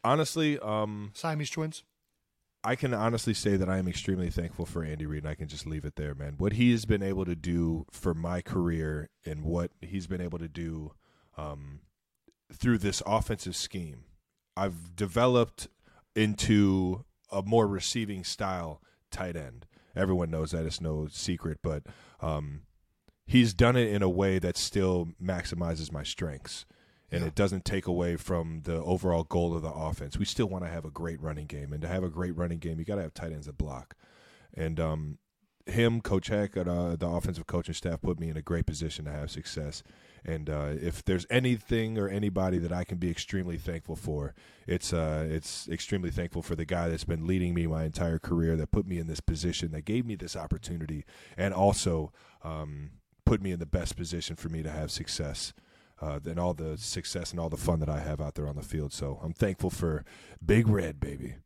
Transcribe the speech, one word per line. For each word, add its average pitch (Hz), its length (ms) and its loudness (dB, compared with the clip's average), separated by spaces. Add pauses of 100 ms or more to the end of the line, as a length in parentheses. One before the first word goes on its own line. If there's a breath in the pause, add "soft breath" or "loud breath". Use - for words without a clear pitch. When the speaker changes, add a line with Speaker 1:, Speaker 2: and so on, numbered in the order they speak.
Speaker 1:
Honestly, 151 560 4
um, 107 540 -2
Speaker 2:
Siamese 151 360 -4
twins? 156 340 -4 (800)
Speaker 1:
I 123 120 2
can 127 180 0
honestly 113 400 2
say 101 220 4
that 92 140 2
I 92 80 4
am 92 100 0
extremely 90 420 0
thankful 85 360 -2
for 82 180 -4
Andy 76 220 -4
Reid, 76 180 -4
and 76 60 -4
I 76 60 -4
can 78 120 -8
just 76 180 -10
leave 78 200 -4
it 73 100 -6
there, 73 180 -4
man. 71 240 -8
What 101 160 2
he 120 180 6
has 110 140 2
been 107 180 2
able 95 220 0
to 87 100 0
do 82 560 0
for 90 220 -2
my 85 280 -2
career 80 680 -2 (160)
and 76 180 -6
what 85 280 0 (100)
he's 90 260 -6
been 90 140 -4
able 85 180 -6
to 82 100 -6
do, 80 420 -6 (460 soft breath)
um, 71 420 -10 (720)
through 117 280 4
this 98 260 0
offensive 101 500 0
scheme, 80 480 -6 (520)
I've 87 400 -2
developed 117 720 4 (480 soft breath)
into 101 920 6 (260)
a 98 100 0
more 107 260 6
receiving 101 560 -2
style 90 580 -4 (300 soft breath)
tight 90 260 -6
end. 62 280 -12 (300 soft breath)
Everyone 90 340 4
knows 80 220 0
that. 80 140 0
It's 78 160 -4
no 78 280 -2
secret, 82 520 -4
but, 76 220 -2 (380 loud breath)
um, 73 400 -4 (640)
he's 117 280 8
done 120 220 6
it 120 140 6
in 101 120 4
a 95 80 6
way 95 300 4
that 87 180 0
still 90 520 2 (120)
maximizes 85 680 -2
my 71 120 -6
strengths. - 600 -8 (440 soft breath)
And 87 120 -2
Speaker 2:
Yeah. 82 60 0
Speaker 1:
it 76 80 -4
doesn't 95 300 4
take 95 220 0
away 87 300 2
from 82 460 -2
the 85 200 -2
overall 85 400 4
goal 85 320 2
of 80 60 -2
the 80 100 -4
offense. 78 460 -4
We 98 80 2
still 113 220 0
wanna 90 200 -4
have 82 180 -6
a 76 60 -10
great 80 300 -6
running 76 260 -6
game. 71 260 -8
And 76 80 -4
to 82 60 -4
have 92 160 0
a 90 60 0
great 87 260 -2
running 85 240 -2
game, 82 200 -4
you 82 60 -4
gotta 101 160 -2
have 78 120 -6
tight 82 180 -8
ends 73 160 -8
that 71 100 -14
block. 65 380 -6 (580 loud breath)
And, 80 260 -2
um, 78 380 -2 (480)
him, 117 360 4
Coach 95 260 2
Heck, 104 300 0
and, 87 120 0
uh, 87 280 2
the 85 100 0
offensive 85 400 -2
coaching 85 260 -2
staff 85 280 -4
put 87 180 0
me 82 100 -2
in 78 80 -4
a 78 40 -4
great 85 240 0
position 76 400 -4
to 73 60 -6
have 73 200 -6
success. 73 520 -8 (420 loud breath)
And, 78 240 -4
uh, 73 320 -2
if 85 220 -4
there's 92 260 2
anything 117 680 2
or 98 120 2
anybody 95 480 2
that 85 160 0
I 90 100 -2
can 90 140 -4
be 87 120 0
extremely 87 480 -4
thankful 80 380 -6
for, 73 380 -4 (320 loud breath)
it's, - 260 -2
uh, 78 380 2
it's - 400 -4
extremely 87 420 -2
thankful 85 300 -2
for 85 160 -2
the 82 80 -2
guy 85 240 0
that's 82 160 -2
been 82 200 -2
leading 87 280 2
me 85 140 2
my 80 180 0
entire 82 340 0
career, 82 380 4
that 76 140 0
put 98 140 4
me 90 140 -4
in 80 80 -4
this 78 140 -6
position, 82 500 -2
that 78 120 -8
gave 117 220 0
me 110 100 -4
this 85 200 -10
opportunity, 80 680 -4 (320 loud breath)
and 95 160 2
also, 90 580 4 (320 loud breath)
um, 73 480 -8 (340)
put 107 160 6
me 95 120 -2
in 85 60 -4
the 85 60 -4
best 82 300 -2
position 85 400 -6
for - 140 -6
me 80 140 -2
to 76 80 -4
have 76 200 -4
success, - 640 -6 (460 soft breath)
uh, 73 260 -4
and 82 140 -4
all 87 140 2
the 78 240 -4
success - 540 -6
and 85 80 -6
all 82 100 0
the 78 80 -4
fun 82 220 2
that 76 100 0
I 73 100 0
have 76 220 -4
out 73 140 -6
there 76 120 -4
on 71 80 -4
the 73 60 -6
field. 76 320 -4
So 69 280 -6
I'm 82 120 -4
thankful 95 360 0
for 78 360 -2 (400 loud breath)
Big 107 220 8
Red, 82 320 2
baby. 65 360 -6 (100)